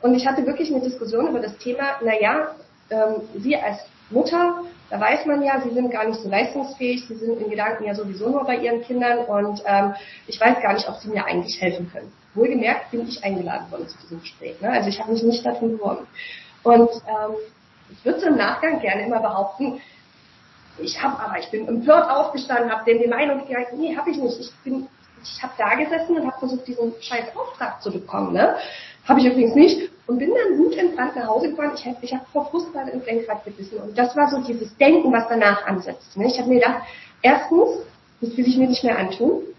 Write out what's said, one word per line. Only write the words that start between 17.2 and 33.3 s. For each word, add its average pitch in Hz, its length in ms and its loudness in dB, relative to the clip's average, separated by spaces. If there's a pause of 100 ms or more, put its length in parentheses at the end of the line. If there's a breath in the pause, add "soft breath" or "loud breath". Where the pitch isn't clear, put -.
ich - 140 -12
würde 262 140 0
so 381 80 0
im 294 100 6
Nachgang 247 420 0
gerne 208 260 -2
immer 233 140 0
behaupten, 202 640 -4 (960 loud breath)
ich - 220 -8
hab 262 180 -4
aber, 196 200 -6
ich - 100 -12
bin 220 180 -6
empört 269 420 6
aufgestanden, 262 640 0
hab 220 140 -4
denen 233 160 4
die 240 60 2
Meinung 269 380 0
gesagt, 247 280 -6
nee, 285 220 -4
hab 285 120 -4
ich 311 100 -2
nicht. 247 220 -4
Ich - 120 -14 (120)
bin, 262 240 -6 (360)
ich - 200 -14
hab - 140 -12
da 214 180 2
gesessen 320 420 0
und 262 100 -2
hab - 120 -8
versucht, 254 280 -6
diesen 233 340 -2
scheiß 233 240 -6 (100)
Auftrag 440 460 -8
zu 202 100 -6
bekommen, 190 420 -4
ne? - 220 4 (520 loud breath)
Hab 262 100 6
ich 254 80 6
übrigens 247 300 4
nicht. - 340 8 (160)
Und 240 140 -2
bin 294 100 0
dann 415 300 4
wutentbrannt 330 580 2
nach 240 100 -4
Hause 285 220 2
gefahren. 294 260 -4
Ich - 100 -12
hab, 247 160 -8
ich 247 120 -8
hab 262 160 -8
vor 277 200 -2
Frust 339 220 -4
gerade 269 200 -8
ins 254 140 -8
Lenkrad 226 380 -4